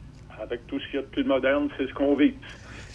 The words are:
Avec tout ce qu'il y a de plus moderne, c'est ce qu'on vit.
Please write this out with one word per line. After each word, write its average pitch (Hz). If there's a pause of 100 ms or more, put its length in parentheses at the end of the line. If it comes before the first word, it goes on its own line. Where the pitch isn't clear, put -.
(420)
Avec 120
tout 139
ce -
qu'il -
y -
a 135
de -
plus 135
moderne, 135
c'est 135
ce -
qu'on 143
vit. 135 (600)